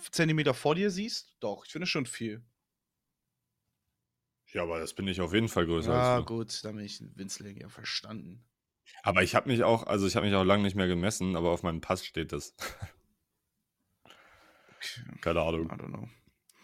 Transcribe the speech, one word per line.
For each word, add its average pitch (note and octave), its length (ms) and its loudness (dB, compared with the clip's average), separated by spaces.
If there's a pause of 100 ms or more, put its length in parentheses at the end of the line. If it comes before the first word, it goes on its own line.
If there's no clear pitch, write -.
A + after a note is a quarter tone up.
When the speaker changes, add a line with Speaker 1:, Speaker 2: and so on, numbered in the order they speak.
(120)
Speaker 1:
Zentimeter D#3 420 2
vor D3 220 2
dir G3+ 160 0
siehst, G#3 480 -8
doch, G#2 260 -6
ich - 60 -20
finde E3+ 160 -6
schon C3+ 180 -2
viel. A2+ 400 -8 (2000)
Speaker 2:
Ja, F2+ 100 -2
aber E2 160 -4
das D#2+ 140 -8
bin G2 140 -4
ich F#2 140 -2
auf E2+ 120 -2
jeden A2 160 4
Fall F2+ 160 2
größer E2 260 0
Speaker 1:
Ja, B2 240 4
Speaker 2:
als A#2+ 100 0
du. - 0 -
Speaker 1:
gut, A2+ 380 -6
dann G#2+ 140 -10
bin G#2 80 -8
ich - 160 -14
ein - 160 -18
Winzling, G2 400 -12
ja, G2 120 -16
verstanden. A2 760 -10 (580)
Speaker 2:
Aber F#2 200 4
ich - 120 0
hab A2 120 6
mich A#2+ 160 4
auch, A2 240 6
also G2 200 2
ich F2+ 80 0
hab F2 80 4
mich G2+ 120 4
auch F#2+ 80 6
lange G2+ 200 6
nicht G2 120 0
mehr F#2 120 2
gemessen, F#2 480 0
aber E2+ 160 2
auf E2+ 120 0
meinem E2 180 -2
Pass - 240 -2
steht D#2+ 260 -6
das. - 280 -8
<laughs> - 380 -12 (1800)
Speaker 1:
Okay. - 260 -12 (200)
Speaker 2:
Keine E2+ 200 2
Ahnung. E2 300 0
Speaker 1:
I - 60 -8
don't - 140 -10
know. - 160 -12 (560)